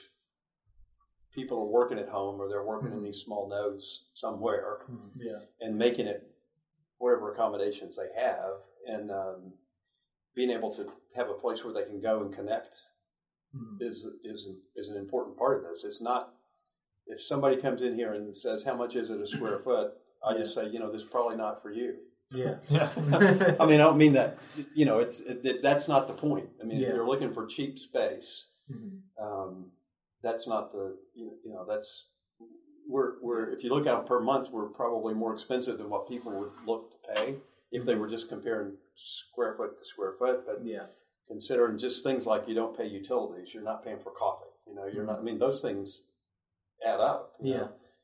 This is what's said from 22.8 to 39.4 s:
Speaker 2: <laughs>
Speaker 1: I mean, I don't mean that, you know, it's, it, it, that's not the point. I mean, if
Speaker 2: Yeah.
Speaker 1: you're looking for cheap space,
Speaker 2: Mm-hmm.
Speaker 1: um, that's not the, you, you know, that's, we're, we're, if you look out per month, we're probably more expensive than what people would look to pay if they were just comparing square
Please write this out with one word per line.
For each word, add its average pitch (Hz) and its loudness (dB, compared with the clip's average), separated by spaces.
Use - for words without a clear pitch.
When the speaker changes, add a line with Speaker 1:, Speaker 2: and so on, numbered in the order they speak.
Speaker 2:
<laughs> 180 8
Speaker 1:
I - 10
mean, 151 12
I - 12
don't 156 10
mean 151 10
that, 120 4
you 151 6
know, 113 6
it's, - 2
it, 123 -8
it, 127 2
that's 139 4
not 135 6
the 131 -8
point. - 0
I - -10
mean, 117 -2
if 131 4
Speaker 2:
Yeah. - 2
Speaker 1:
you're 113 2
looking 131 2
for 110 -4
cheap - -6
space, - -4
Speaker 2:
Mm-hmm. 101 -12
Speaker 1:
um, 92 -8
that's 117 -2
not 110 -2
the, 98 -6
you, 113 -12
you 110 -12
know, - -10
that's, 107 -6
we're, 123 0
we're, 117 -2
if - -8
you 117 -2
look - 4
out 123 2
per - 4
month, 131 2
we're 107 -4
probably 113 -2
more 110 0
expensive 123 -2
than 107 -10
what 104 -2
people 120 -10
would 101 -6
look 113 -2
to - -20
pay 113 2
if 120 -2
they 120 4
were 104 0
just 113 -6
comparing 107 -4
square - -4